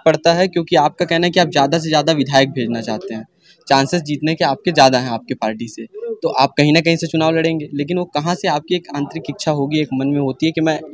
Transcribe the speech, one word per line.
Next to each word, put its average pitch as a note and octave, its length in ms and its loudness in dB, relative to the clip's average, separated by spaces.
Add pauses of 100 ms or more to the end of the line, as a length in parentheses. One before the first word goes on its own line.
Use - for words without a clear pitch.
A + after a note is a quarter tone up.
पड़ता D#3+ 260 2
है, F3+ 160 2
क्योंकि E3+ 280 0
आपका D3+ 280 2
कहना E3+ 220 0
है F3+ 40 0
कि F3+ 100 2
आप E3+ 80 4
ज़्यादा C#3+ 300 2
से D#3+ 100 -6
ज़्यादा D#3 240 2
विधायक C3+ 380 2
भेजना A#2 300 -4
चाहते A2+ 340 -8
हैं, A2+ 120 -10 (420)
Chances C#3 340 2
जीतने D3+ 320 -2
के E3 100 -2
आपके D3 280 0
ज़्यादा C3+ 260 6
हैं B2+ 120 -4
आपके A#2 240 -6
पार्टी A2 340 -6
से। A2+ 320 -16 (240)
तो E3 60 0
आप C3+ 280 2
कहीं D3 160 4
ना E3 80 4
कहीं E3 160 2
से E3 100 -6
चुनाव D#3+ 240 0
लड़ेंगे, D#3+ 440 -2
लेकिन D3 240 -4
वो F3+ 60 -4
कहाँ E3 300 -2
से F3+ 140 -4
आपकी D#3 260 -2
एक F3 100 -4 (120)
आंतरिक C#3+ 340 -6
इच्छा D3+ 220 -4
होगी, D3 280 0
एक D3 140 -2
मन C3+ 120 -2
में C#3+ 140 0
होती C3+ 260 -2
है E3 60 0
कि D#3+ 80 -2
मैं D#3+ 200 0 (140)